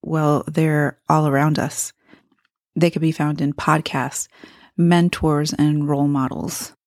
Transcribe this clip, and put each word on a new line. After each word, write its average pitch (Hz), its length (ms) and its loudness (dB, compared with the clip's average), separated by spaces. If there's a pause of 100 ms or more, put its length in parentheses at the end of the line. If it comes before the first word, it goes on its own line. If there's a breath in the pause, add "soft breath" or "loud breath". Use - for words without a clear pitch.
Well, 151 460 0
they're 151 500 0 (100)
all 156 200 2
around 143 320 2
us. - 320 -6 (800 soft breath)
They 165 160 2
can 160 100 -4
be 160 120 0
found 151 280 -2
in 143 120 -2
podcasts, 143 760 -4 (500 loud breath)
mentors, 170 760 2
and 147 360 0
role 143 200 2
models. - 640 -4 (140)